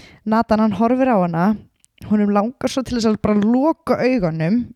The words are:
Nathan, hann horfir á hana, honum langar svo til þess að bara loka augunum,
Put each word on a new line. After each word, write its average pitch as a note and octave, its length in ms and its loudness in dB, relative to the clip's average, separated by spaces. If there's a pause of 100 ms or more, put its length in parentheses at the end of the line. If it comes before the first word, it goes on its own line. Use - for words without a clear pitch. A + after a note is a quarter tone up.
(220)
Nathan, A3 420 0
hann G#3 160 0
horfir B3+ 320 2
á G#3+ 80 2
hana, E3+ 240 0 (580)
honum G#3 300 0
langar G#3 400 -2
svo C4 160 -4
til - 80 -4
þess A3+ 140 0
að G#3+ 100 0
bara G#3+ 160 0
loka B3 640 0
augunum, F#3+ 760 0